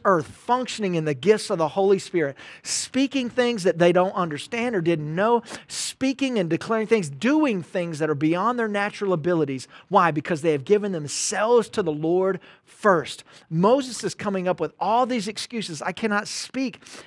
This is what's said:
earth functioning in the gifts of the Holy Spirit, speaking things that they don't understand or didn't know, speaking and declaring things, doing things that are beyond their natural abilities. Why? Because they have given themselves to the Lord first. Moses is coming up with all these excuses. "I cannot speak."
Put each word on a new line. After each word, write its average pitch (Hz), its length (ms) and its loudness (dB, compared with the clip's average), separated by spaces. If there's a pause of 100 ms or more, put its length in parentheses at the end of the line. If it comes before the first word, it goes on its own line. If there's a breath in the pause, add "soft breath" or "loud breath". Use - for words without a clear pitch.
earth 180 220 4
functioning 220 720 -2
in 156 100 -2
the 151 80 0
gifts 196 340 2
of 202 80 0
the 165 120 0
Holy 196 300 2
Spirit, 151 380 -4 (260 loud breath)
speaking 262 680 -2
things 240 320 0
that 170 160 2
they 175 120 6
don't 185 240 2
understand 202 600 -4
or 180 60 0
didn't 156 320 -2
know, 220 280 2 (240 loud breath)
speaking 262 720 -4
and 170 120 0
declaring 214 360 -2
things, 202 220 2
doing 226 540 2
things 170 380 -6
that 156 100 2
are 151 40 0
beyond 175 440 0
their 226 100 -2
natural 202 460 -2
abilities. 151 520 0 (220 loud breath)
Why? 180 220 6
Because 151 320 -2
they 165 100 2
have 135 140 -2
given 202 260 2
themselves 208 800 0
to - 120 -2
the 170 80 -2
Lord 175 480 0 (280 loud breath)
first. 165 580 0 (240 soft breath)
Moses 233 560 2
is 190 100 -4
coming 190 320 -4
up 180 140 0
with 151 180 -4
all 226 280 2
these 226 200 -2
excuses. 202 540 -8
"I 185 120 -4
cannot 208 360 -4
speak." - 540 -6 (240 loud breath)